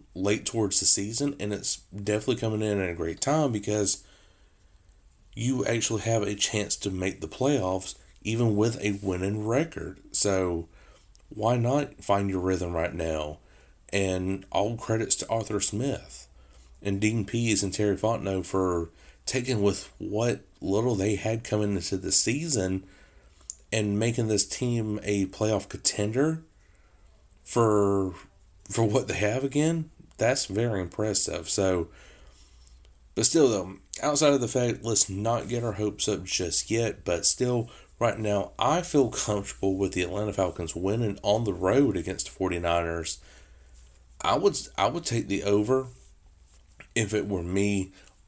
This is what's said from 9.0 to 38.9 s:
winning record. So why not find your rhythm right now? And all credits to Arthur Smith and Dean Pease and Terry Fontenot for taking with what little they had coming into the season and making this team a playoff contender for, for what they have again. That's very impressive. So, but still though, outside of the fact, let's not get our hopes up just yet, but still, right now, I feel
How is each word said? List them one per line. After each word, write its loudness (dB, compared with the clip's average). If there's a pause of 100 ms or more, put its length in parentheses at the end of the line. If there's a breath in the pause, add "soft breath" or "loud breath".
winning -2
record. -2 (140)
So 2 (600 soft breath)
why 0
not 0
find 0
your -2
rhythm 0
right -2
now? -4 (540 soft breath)
And -2
all 0
credits 0
to -2
Arthur -2
Smith -4 (520 soft breath)
and -4
Dean 0
Pease 0
and -4
Terry 2
Fontenot -2
for 0 (360 soft breath)
taking -2
with 0
what -2 (180)
little 0
they 0
had -4
coming 0
into -4
the -4
season 0 (880 loud breath)
and 0
making 0
this 4
team -2
a 2
playoff 0
contender 0 (960 soft breath)
for, 4 (560)
for 2
what 2
they -2
have 0
again. 0 (260)
That's 2
very -2
impressive. -2
So, 0 (1300 soft breath)
but 4
still 6
though, -2 (240)
outside 4
of 2
the -2
fact, 0
let's 4
not -2
get -4
our -2
hopes 0
up -2
just -2
yet, -2
but 2
still, 2 (300 loud breath)
right 0
now, -2
I 2
feel 4